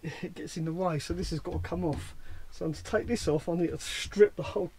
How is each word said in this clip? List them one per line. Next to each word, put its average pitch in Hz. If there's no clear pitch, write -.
it 165
gets -
in 160
the 160
way, 170
so -
this 180
has 160
got 175
to 165
come 180
off. -
So 165
to -
take -
this 233
off, 156
I 170
need 170
to 151
strip -
the -
whole 185